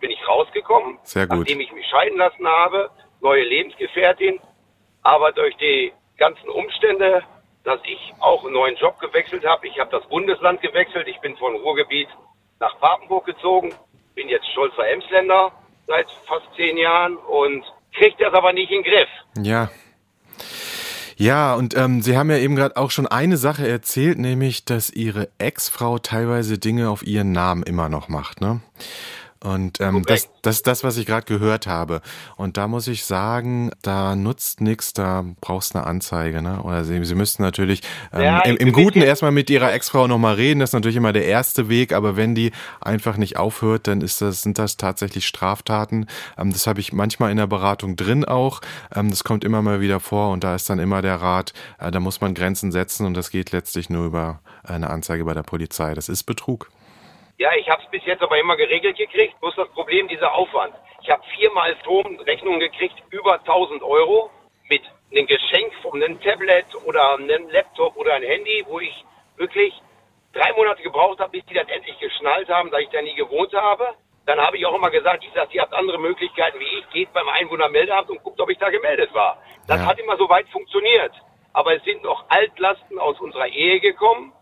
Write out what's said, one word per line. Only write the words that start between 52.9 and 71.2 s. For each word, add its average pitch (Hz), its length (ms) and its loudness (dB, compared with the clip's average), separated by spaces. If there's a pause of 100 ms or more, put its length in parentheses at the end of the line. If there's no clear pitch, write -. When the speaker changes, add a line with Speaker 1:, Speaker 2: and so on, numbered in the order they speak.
Speaker 2:
und 90 100 -2
das 90 140 -6
geht 92 220 -6
letztlich 87 400 -6
nur 85 160 -2
über 82 320 -4 (240)
eine 82 260 -6
Anzeige 82 360 -6
bei 80 100 -4
der 78 80 -6
Polizei. 80 500 -6
Das 78 160 -10
ist 95 140 -6
Betrug. - 480 -8 (680)
Speaker 1:
Ja, 135 140 2
ich 160 160 0
hab's 160 220 2
bis 190 140 -6
jetzt 175 180 0
aber 156 160 2
immer 170 180 2
geregelt 170 400 0
gekriegt. - 440 0
Bloß 170 140 -4
das 190 140 -4
Problem, 165 380 -2
dieser - 260 -2
Aufwand. 175 400 -2 (300)
Ich - 80 -10
hab - 100 2 (160)
viermal 190 440 2
Stromrechnungen 185 800 0
gekriegt, 165 360 -4 (160)
über 190 320 2
tausend 170 400 0
Euro, 160 480 4 (400)
mit 143 100 2 (300)
einem 139 160 2
Geschenk 175 440 0 (120)
von 143 180 -4
einem 160 180 -2
Tablet 185 460 2 (200)
oder 151 280 2
einem 147 360 -2
Laptop 160 460 0
oder 147 200 0
ein 131 80 -4
Handy, 208 440 -4
wo - 120 -8
ich - 260 -12 (300)
wirklich 196 360 0 (640)
drei 165 200 0
Monate 214 280 0
gebraucht 185 380 0
hab, 190 120 -4